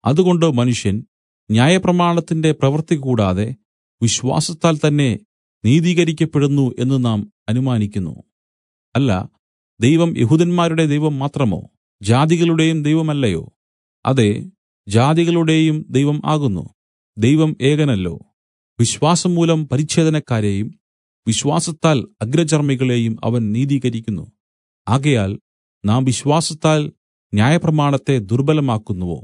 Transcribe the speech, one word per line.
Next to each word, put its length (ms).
അതുകൊണ്ട് 500
മനുഷ്യൻ 420
ന്യായപ്രമാണത്തിന്റെ 1000
പ്രവൃത്തി 440
കൂടാതെ 520
വിശ്വാസത്താൽ 760
തന്നെ 320
നീതീകരിക്കപ്പെടുന്നു 1160
എന്ന് 260
നാം 260
അനുമാനിക്കുന്നു. 640
അല്ല, 160
ദൈവം 380
യഹൂദന്മാരുടെ 680
ദൈവം 340
മാത്രമോ? 400
ജാതികളുടെയും 840
ദൈവമല്ലയോ? 600
അതെ, 240
ജാതികളുടെയും 1000
ദൈവം 360
ആകുന്നു. 380
ദൈവം 440
ഏകനല്ലോ. 540
വിശ്വാസം 560
മൂലം 320
പരിച്ഛേദനക്കാരെയും 1000
വിശ്വാസത്താൽ 800
അഗ്രചർമ്മികളെയും 1000
അവൻ 280
നീതീകരിക്കുന്നു. 800
ആകയാൽ 440
നാം 180
വിശ്വാസത്താൽ 880
ന്യായപ്രമാണത്തെ 840
ദുർബലമാക്കുന്നുവോ? 1080